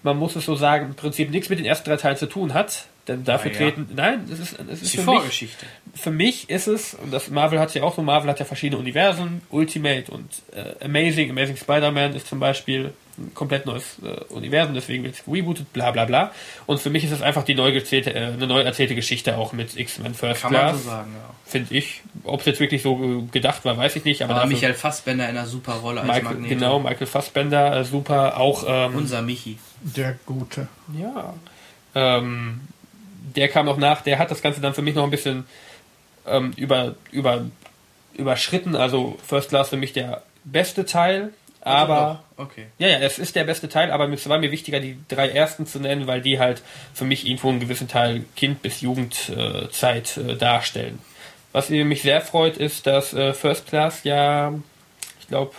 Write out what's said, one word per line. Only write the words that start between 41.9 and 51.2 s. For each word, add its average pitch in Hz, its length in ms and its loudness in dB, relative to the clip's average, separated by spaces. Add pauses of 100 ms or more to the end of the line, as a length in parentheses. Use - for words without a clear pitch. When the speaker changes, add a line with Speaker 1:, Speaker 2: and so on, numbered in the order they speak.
Speaker 1:
aber 151 280 2 (160)
Speaker 2:
doch, 139 100 -12
okay. 110 200 -18 (120)
Speaker 1:
Ja, 180 100 4
ja, 156 100 6
es 139 200 0
ist 180 180 -4
der 165 80 2
beste 156 240 -4
Teil, 165 220 2
aber 143 180 2
es 139 200 -6
war 151 100 4
mir 151 120 0
wichtiger, 147 300 -4
die 131 180 -10 (100)
drei 135 220 2
ersten 156 360 0
zu - 120 -10
nennen, 139 280 -2
weil 127 140 -2
die 135 180 2
halt 127 240 2 (320)
für - 100 -4
mich 131 220 0
irgendwo 127 220 0
einen 127 120 2
gewissen 123 280 -4
Teil 117 360 2 (120)
Kind- 139 260 0
bis - 180 -6
Jugendzeit, 120 1400 -2
äh, 123 200 -4
darstellen. 117 600 0 (540)